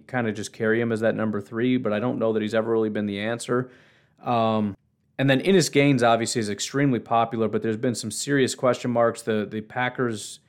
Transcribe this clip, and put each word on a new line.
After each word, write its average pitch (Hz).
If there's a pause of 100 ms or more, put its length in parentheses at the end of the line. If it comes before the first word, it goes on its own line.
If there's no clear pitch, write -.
kinda 117
just 101
carry 110
him 117
as 110
that 110
number 104
three, 120
but 120
I 104
don't 123
know 113
that 107
he's 107
ever 110
really 110
been 104
the 101
answer. 117 (500)
Um, 110 (400)
and 135
then 131
Innis 180
Gaines 139
obviously 117
is 104
extremely 131
popular, 117
but 107
there's 110
been 120
some 113
serious 139
question 123
marks. 117
The, 107
the 110
Packers 123